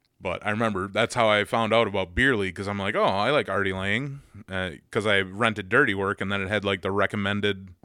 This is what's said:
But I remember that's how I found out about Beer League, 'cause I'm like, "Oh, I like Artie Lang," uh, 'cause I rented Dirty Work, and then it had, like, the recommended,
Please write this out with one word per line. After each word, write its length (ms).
But 240
I 60
remember 360
that's 280
how 160
I 140
found 280
out 140
about 280
Beer 220
League, 180
'cause 140
I'm 100
like, 160
"Oh, 100
I 260
like 180
Artie 240
Lang," 480
uh, 200
'cause 160
I 160
rented 480
Dirty 240
Work, 260
and 100
then 120
it 60
had, 160
like, 180
the 80
recommended, 800